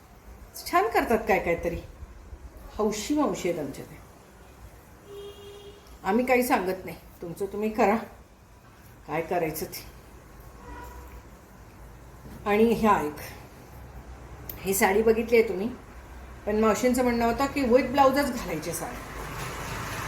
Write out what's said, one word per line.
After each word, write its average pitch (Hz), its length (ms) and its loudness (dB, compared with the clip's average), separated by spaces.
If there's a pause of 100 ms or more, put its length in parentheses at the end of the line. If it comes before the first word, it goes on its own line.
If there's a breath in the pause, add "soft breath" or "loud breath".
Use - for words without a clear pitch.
(720)
छान 381 180 4
करतात 285 300 2 (100)
काय 196 100 4
काहीतरी. 170 380 -2 (1000)
हौशी 214 380 0
मावशी 214 340 0
आहेत 165 120 -2
आमच्या 131 240 -8
त्या, - 140 -18 (2000)
आम्ही 226 180 4
काही 247 160 6
सांगत 190 420 0
नाही, 170 120 -10 (260)
तुमचं 180 240 -6
तुम्ही 208 240 -4
करा 220 260 4 (1120)
काय 156 160 -2
करायचं 165 440 -2
ते. - 180 -12 (2500)
आणि 214 180 6
ह्या 208 360 6
एक, 147 200 -4 (1400)
ही 190 160 -2
साडी 208 280 6
बघितली 226 360 4
आहे 220 100 6
तुम्ही, 196 200 -2 (800)
पण 214 140 2
मावशींचं 233 420 4
म्हणणं 233 220 2
होतं 233 220 2
की 277 160 -2
with 247 280 4
ब्लाऊजच 277 440 4
घालायची 170 380 -6
साडी. 151 240 -6 (1120)